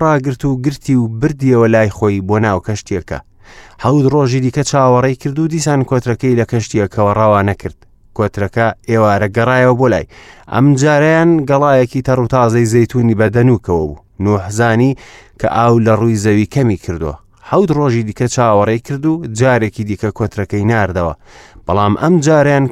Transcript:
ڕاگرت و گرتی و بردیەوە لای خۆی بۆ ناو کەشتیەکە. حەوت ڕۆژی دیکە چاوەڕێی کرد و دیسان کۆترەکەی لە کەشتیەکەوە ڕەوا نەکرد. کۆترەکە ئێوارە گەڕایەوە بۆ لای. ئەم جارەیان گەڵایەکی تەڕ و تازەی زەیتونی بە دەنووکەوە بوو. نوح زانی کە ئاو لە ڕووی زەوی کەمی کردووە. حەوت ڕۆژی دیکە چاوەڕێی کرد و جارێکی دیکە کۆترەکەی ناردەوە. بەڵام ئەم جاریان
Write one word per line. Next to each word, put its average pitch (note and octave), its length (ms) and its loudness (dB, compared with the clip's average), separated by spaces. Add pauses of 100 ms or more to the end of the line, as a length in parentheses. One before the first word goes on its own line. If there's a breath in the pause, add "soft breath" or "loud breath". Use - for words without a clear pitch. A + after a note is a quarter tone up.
ڕاگرت C#3+ 400 -2
و C3 180 -2
گرتی C#3 320 -2
و A#2 240 0
بردیەوە C3 540 2
لای A2 240 2
خۆی G2+ 300 0
بۆ G#2 180 0
ناو G2 220 0
کەشتیەکە. G2+ 520 -8 (640 loud breath)
حەوت C3+ 300 2
ڕۆژی C3 320 0
دیکە C3+ 240 -2
چاوەڕێی C3 520 2
کرد C#3+ 180 -6
و D#3+ 80 0
دیسان D3+ 420 -2
کۆترەکەی B2 500 -2
لە A2 120 0
کەشتیەکەوە G#2+ 680 -2
ڕەوا G#2+ 300 4
نەکرد. F#2+ 280 -8 (400)
کۆترەکە G#2 500 -2 (220)
ئێوارە G#2+ 460 2
گەڕایەوە B2+ 440 2
بۆ C3 140 2
لای. E2 120 -2 (480 loud breath)
ئەم C3+ 140 2 (140)
جارەیان D#3 500 2 (180)
گەڵایەکی C3+ 580 0
تەڕ B2+ 140 0
و A2+ 120 -2
تازەی A#2+ 400 2
زەیتونی A#2 460 2
بە A2 160 2
دەنووکەوە G#2 520 2
بوو. D2 160 -14 (160)
نوح G2 300 0
زانی A#2 480 0 (420 loud breath)
کە G#2+ 160 -2
ئاو A#2 180 2 (120)
لە A2 140 2
ڕووی A2+ 240 0
زەوی G#2+ 300 0
کەمی A#2 300 0
کردووە. D#2 320 -8 (340)
حەوت F3 280 0
ڕۆژی A#2+ 300 0
دیکە A#2+ 280 -4
چاوەڕێی A2 520 2
کرد C#3+ 180 -6
و D#3+ 80 0 (240)
جارێکی A2+ 520 0
دیکە G#2 280 -4
کۆترەکەی G#2 540 -4
ناردەوە. F2+ 440 -2 (520 loud breath)
بەڵام G2+ 340 0
ئەم F3 140 2 (100)
جاریان C#3+ 460 2